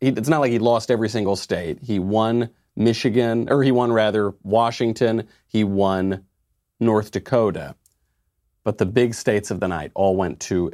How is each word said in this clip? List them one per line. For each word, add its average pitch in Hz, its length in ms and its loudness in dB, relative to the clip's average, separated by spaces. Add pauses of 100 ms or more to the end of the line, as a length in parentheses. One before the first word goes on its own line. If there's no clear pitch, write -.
he, 131 80 2
it's 120 180 -2
not 151 140 2
like 131 100 2
he 117 80 0
lost 117 320 2
every 113 160 0
single 104 300 -2
state. 87 440 -6
He 113 160 -4
won 110 520 0 (260)
Michigan, 117 760 0
or 139 140 4
he 135 80 2
won, 123 220 2
rather, 107 400 2 (100)
Washington. 113 840 0 (180)
He 110 160 0
won 95 600 0 (560)
North 107 300 2
Dakota. 90 640 -2 (880)
But 107 140 -2
the 107 60 2
big 117 280 2
states 104 360 -2
of 90 120 -4
the 95 80 -2
night 80 260 -6
all 95 220 2
went 90 240 -4
to 87 320 -2